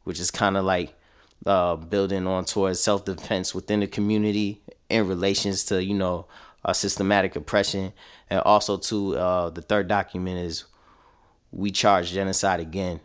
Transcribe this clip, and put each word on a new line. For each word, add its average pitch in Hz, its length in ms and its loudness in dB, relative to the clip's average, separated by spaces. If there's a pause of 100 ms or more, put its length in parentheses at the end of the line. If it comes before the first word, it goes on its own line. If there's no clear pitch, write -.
which 82 140 -8
is 90 120 -2
kinda 98 320 2
like, 92 320 0 (520)
uh, 90 300 2
building 92 500 0
on 92 180 0
towards 95 360 0
self-defense 95 760 -2
within 104 260 -2
the 101 60 0
community 104 760 -2 (260)
in 110 180 2
relations 95 580 0
to, 92 200 0
you 101 100 -2
know, 90 320 -2 (380)
uh, 90 80 2
systematic 98 640 2
oppression. 98 560 -2 (380)
And 98 100 0
also, 104 380 4
too, 98 380 -2
uh, 90 340 0
the 82 120 -10
third 101 260 0
document 92 500 -2
is 87 260 -6 (840)
We 98 200 -4
Charge 95 420 4
Genocide 95 480 0
Again, 85 440 -4